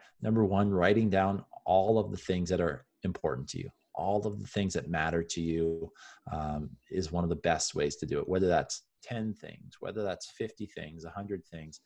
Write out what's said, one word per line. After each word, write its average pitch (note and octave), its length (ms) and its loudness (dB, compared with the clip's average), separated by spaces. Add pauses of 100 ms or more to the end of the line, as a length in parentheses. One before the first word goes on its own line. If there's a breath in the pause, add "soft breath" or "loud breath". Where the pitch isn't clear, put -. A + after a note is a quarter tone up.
(220 loud breath)
number A2 240 4
one, G2 240 4
writing G2 400 6
down F#2+ 340 2 (220)
all F#2+ 320 6
of G#2 140 0
the F#2+ 60 -4
things F2+ 320 0
that F2 120 2
are D#2 240 0 (180)
important D2 460 -2
to - 100 -8
you. G1+ 100 -10 (260)
All G#2 320 0
of G2+ 140 -6
the G2 60 -10
things G2 260 0
that D#2+ 160 -4
matter E2 340 0
to E2+ 180 -6
you, E2 500 0 (400 loud breath)
um, D2+ 380 -4 (220)
is F2 200 -2
one F2 120 0
of E2+ 60 2
the E2 80 0
best D#2+ 360 0
ways D2 240 0
to - 80 -6
do D2 140 -2
it, - 80 -4
whether F#2 200 2
that's D#2+ 360 0 (180)
ten A2 320 -6
things, - 460 -18
whether F#2+ 240 -6
that's F#2 280 -4
fifty A2 340 -8
things, D#2+ 400 -12
a E2 40 -12
hundred G2+ 360 -8
things, D#2 400 -14